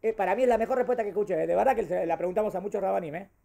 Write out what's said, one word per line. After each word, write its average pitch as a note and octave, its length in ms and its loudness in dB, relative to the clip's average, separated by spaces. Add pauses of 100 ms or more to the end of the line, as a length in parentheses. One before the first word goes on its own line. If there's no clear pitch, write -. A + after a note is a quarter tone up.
Eh, A3 120 0
para F#3+ 200 0
mí B3 100 2
es B3 60 4
la A3+ 80 4
mejor A3 200 0
respuesta A#3 260 0
que G#3 60 -2
escuché, F3+ 340 0
eh. - 20 0
De E3+ 100 0
verdad A3 200 4
que G#3+ 80 -2
se, F3+ 220 -2
la E3 120 0
preguntamos F#3 380 -2
a F3+ 60 -2
muchos G3+ 200 -4
rabanim, F#3+ 340 -2
¿eh? F#3+ 140 -10 (140)